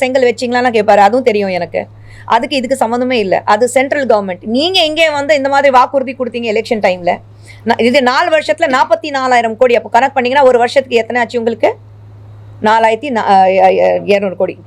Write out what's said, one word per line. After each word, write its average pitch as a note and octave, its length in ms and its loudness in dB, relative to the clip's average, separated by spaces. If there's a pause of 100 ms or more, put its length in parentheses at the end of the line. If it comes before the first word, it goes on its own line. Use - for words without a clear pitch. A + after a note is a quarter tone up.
செங்கல் B3+ 280 0
வச்சீங்களான்னு B3 460 -2
கேட்பாரு, G#3 320 4
அதுவும் A#3+ 220 -2
தெரியும் G3+ 280 -2
எனக்கு. E3+ 240 -6 (540)
அதுக்கு B3 240 -2
இதுக்கு B3+ 240 -4
சம்மந்தமே B3 420 -2
இல்ல, F3 120 0 (160)
அது A3 140 2 (100)
சென்ட்ரல் C#4 340 -2
கவர்மெண்ட். G3 320 -2 (140)
நீங்க F4+ 220 0 (100)
எங்கே D#4+ 180 0 (100)
வந்து C#4+ 220 0
இந்த C4+ 160 -4
மாதிரி C#4 220 2
வாக்குறுதி C4+ 420 0
கொடுத்தீங்க A#3 340 -4
எலெக்ஷன் A3 320 -4
டைம்ல? F3+ 280 -2 (560)
நா-, - 180 0
இது C4 140 2 (100)
நாலு E4 240 0
வருஷத்துல D4+ 420 -2
நாற்பத்தி D#4+ 400 0
நாலாயிரம் A#3+ 460 0
கோடி, A#3+ 180 4
அப்போ G3+ 160 -12
கணக்கு C4+ 220 0
பண்ணீங்கன்னா B3+ 320 2
ஒரு A#3+ 120 2
வருஷத்துக்கு B3 380 0
எத்தனை A#3 220 -4
ஆச்சு A#3 180 -6
உங்களுக்கு? A#3 300 -2 (920)
நாலாயிரத்தி A3+ 480 0
நா-, A3 160 -2
அ, F#3+ 360 4
அ, F#3 420 2
இருநூறு G3 300 -2
கோடி. - 320 -4